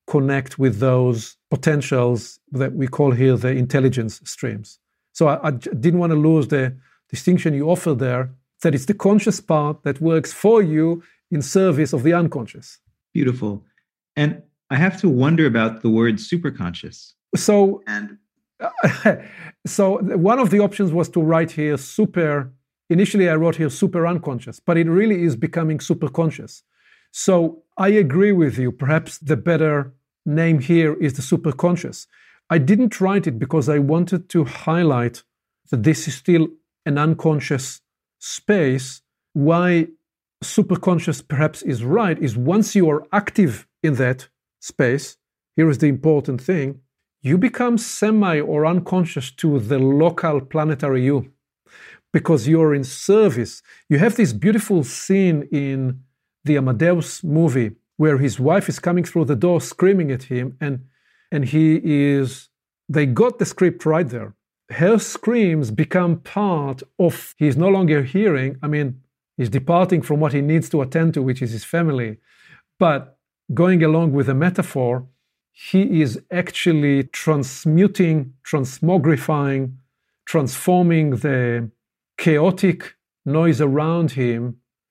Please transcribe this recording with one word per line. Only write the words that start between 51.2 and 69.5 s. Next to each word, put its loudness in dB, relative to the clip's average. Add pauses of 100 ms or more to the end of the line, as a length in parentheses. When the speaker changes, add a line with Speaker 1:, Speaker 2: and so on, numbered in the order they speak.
Speaker 1:
because 0
you're 4
in -2
service. 0 (260)
You 2
have 2
this 2
beautiful 0
scene -2
in -4 (440)
the 2
Amadeus 0
movie 0 (240)
where 2
his 0
wife 2
is -8
coming 0
through -2
the 0
door 2
screaming 0
at -6
him, -6
and, -6 (460)
and -2
he 4
is, 0 (400)
they 0
got 2
the 0
script 0
right 0
there. -12 (360)
Her 2
screams -2
become 0
part -4 (160)
of, 0
he's 2
no 2
longer 2
hearing, 0
I -6
mean, -4 (360)
he's -2
departing 0